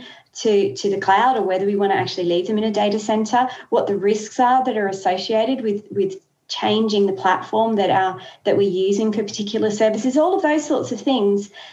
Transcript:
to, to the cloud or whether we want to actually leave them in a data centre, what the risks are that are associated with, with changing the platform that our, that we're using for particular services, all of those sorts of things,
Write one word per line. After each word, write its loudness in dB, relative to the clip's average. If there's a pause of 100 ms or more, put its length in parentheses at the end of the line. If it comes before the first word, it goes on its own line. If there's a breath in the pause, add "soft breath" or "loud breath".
(340 loud breath)
to, 2
to -4
the -2
cloud 4
or 0
whether -2
we 0
want 2
to 0
actually -4
leave 0
them -2
in 0
a 0
data 0
centre, 0 (220 loud breath)
what 2
the 0
risks -2
are 4
that -2
are 0
associated -2
with, -4
with -2 (320)
changing 0
the 0
platform 0
that 2
our, 0 (240 loud breath)
that 2
we're 2
using 0
for -2
particular -4
services, 0
all 4
of -2
those 0
sorts -2
of -8
things, 0 (220 loud breath)